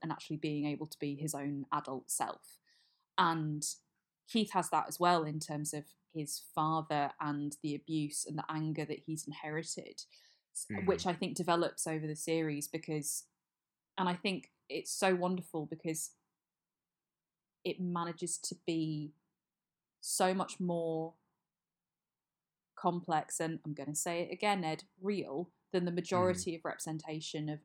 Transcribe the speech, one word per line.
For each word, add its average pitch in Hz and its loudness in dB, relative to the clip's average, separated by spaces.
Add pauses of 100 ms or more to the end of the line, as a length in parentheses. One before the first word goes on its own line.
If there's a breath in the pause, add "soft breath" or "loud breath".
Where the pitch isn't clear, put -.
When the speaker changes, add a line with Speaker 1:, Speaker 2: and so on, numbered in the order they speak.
Speaker 1:
and 160 -2
actually - -6
being 151 0
able 147 -2
to - -16
be 143 -2
his 151 -2
own 143 -4
adult 135 -2
self. - -4 (600 soft breath)
And 160 4 (640)
Keith 214 2
has 180 2
that 156 4
as 156 -6
well 175 8
in 151 -2
terms 151 -4
of 147 -10 (200)
his 151 -4
father 156 2
and 147 0
the 147 0
abuse 151 -2
and 151 -4
the - -2
anger 156 0
that 151 -4
he's 156 -6
inherited, - -6 (500 soft breath)
s-, - -6
Speaker 2:
Mm. 110 -2
Speaker 1:
which 185 4
I 180 4
think - -2
develops 170 2
over 156 0
the 156 -4
series 156 0
because, 156 -4 (720)
and 180 2
I 180 2
think - -2 (180)
it's - -4
so 190 4
wonderful 175 0
because 160 -4 (1500)
it 180 -4
manages 175 -2
to - -6 (120)
be 156 0 (880)
so 185 4
much - -2
more 165 0 (1600)
complex 175 2
and, 160 0
I'm 151 -4
gonna 147 -4
say 170 0
it - -6
again, 196 2
Ed, 156 -2 (160)
real 180 -2 (220)
than 180 2
the 175 2 (200)
Speaker 2:
Mm-hmm. 180 4
Speaker 1:
majority 170 -2
of 165 -8
representation 156 -4
of 151 -4